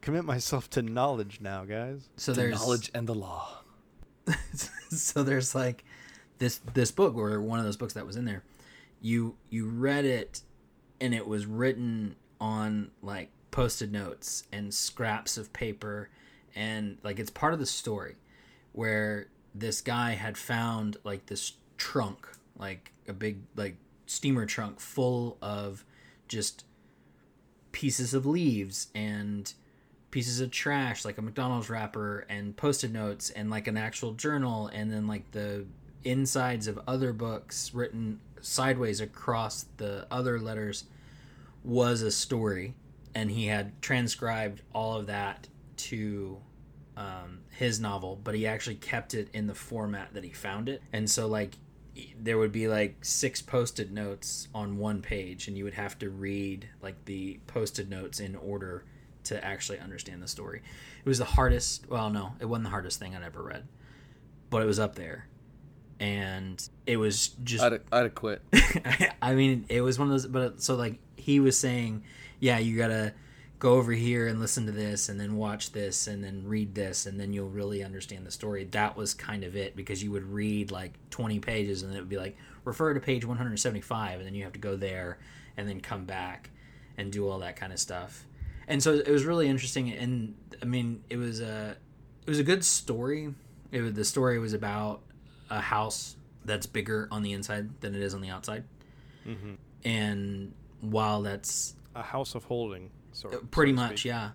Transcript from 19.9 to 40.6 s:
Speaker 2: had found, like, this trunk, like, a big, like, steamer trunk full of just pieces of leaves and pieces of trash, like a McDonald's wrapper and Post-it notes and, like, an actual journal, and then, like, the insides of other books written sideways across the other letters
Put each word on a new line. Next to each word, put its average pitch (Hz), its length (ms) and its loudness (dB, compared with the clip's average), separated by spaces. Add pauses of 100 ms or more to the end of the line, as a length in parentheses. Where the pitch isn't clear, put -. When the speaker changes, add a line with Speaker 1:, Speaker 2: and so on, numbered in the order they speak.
Speaker 2:
had 107 260 -4
found, 117 680 0
like, 101 220 -6
this - 280 -6 (240)
trunk, - 500 -4 (300)
like, 95 340 -10 (160)
a 101 60 -8
big, 104 260 -4 (160)
like, 98 200 -4 (300)
steamer 131 400 2
trunk 104 340 -4
full 123 640 0
of 101 420 -6 (440)
just - 380 -4 (1040)
pieces 127 420 0
of 135 120 2
leaves 127 680 2
and 104 580 -4 (580)
pieces 123 300 0
of 127 100 0
trash, 135 540 0
like 104 120 -4
a - 40 -4
McDonald's 117 480 -2
wrapper 107 600 -4
and 104 280 -4
Post-it 139 340 2
notes 107 380 -2
and, 107 200 -4
like, 107 180 -2
an 107 100 0
actual 110 360 -4
journal, 123 540 0
and 107 240 -4
then, 107 160 0
like, 104 240 -4
the 101 340 -4 (380)
insides 127 640 2
of 107 200 -4
other 131 260 2
books 110 600 -6
written 113 460 -2 (220)
sideways 123 580 2
across 113 640 -2 (120)
the 101 340 -6
other 123 280 2
letters 110 460 -4 (800)